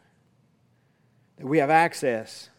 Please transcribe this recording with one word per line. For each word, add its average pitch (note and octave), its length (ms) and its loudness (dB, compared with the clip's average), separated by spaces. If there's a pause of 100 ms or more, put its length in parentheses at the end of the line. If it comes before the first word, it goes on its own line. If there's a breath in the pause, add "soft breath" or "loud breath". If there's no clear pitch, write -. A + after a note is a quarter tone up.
(1400)
that - 80 -14
we D3 120 0
have C#3 120 2
access D3 880 0